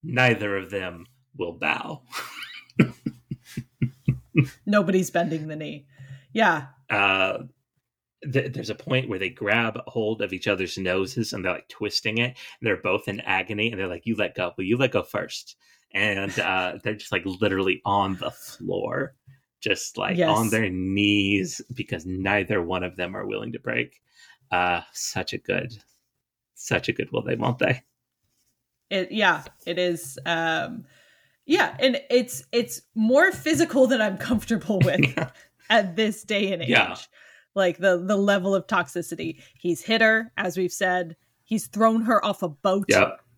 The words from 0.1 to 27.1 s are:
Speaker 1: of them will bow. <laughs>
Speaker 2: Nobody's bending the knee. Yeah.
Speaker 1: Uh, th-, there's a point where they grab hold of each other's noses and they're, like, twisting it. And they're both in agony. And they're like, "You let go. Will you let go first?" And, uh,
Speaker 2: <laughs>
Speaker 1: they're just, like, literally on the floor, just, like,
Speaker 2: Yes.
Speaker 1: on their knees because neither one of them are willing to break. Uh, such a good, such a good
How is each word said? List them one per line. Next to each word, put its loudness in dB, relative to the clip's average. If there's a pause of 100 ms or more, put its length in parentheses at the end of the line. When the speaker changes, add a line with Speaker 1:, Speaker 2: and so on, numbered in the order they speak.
Speaker 1:
of -8
them -6 (320)
will -4
bow. -4 (800)
<laughs> 2 (1700)
Speaker 2:
Nobody's 4
bending -2
the -8
knee. -10 (480)
Yeah. 2 (220)
Speaker 1:
Uh, 2 (920)
th-, 0
there's -8
a -6
point -2
where -4
they -2
grab 0
hold -2
of -2
each -4
other's 0
noses 0
and -6
they're, 0
like, -10
twisting -2
it. 0 (240)
And -4
they're 2
both -2
in -4
agony. -2
And -6
they're -2
like, -8
"You 0
let -2
go. -2
Will -4
you 2
let 2
go 0
first?" -8 (380)
And, 0
uh, 0
Speaker 2:
<laughs> -14
Speaker 1:
they're -4
just, -14
like, -2
literally 0
on 2
the -6
floor, -6 (460)
just, -6
like, -2
Speaker 2:
Yes. 2
Speaker 1:
on 2
their 0
knees 0 (120)
because -8
neither 0
one -2
of -8
them -6
are -8
willing -6
to -12
break. -4 (500)
Uh, 2 (100)
such -6
a -6
good, -4 (840)
such -2
a -2
good -6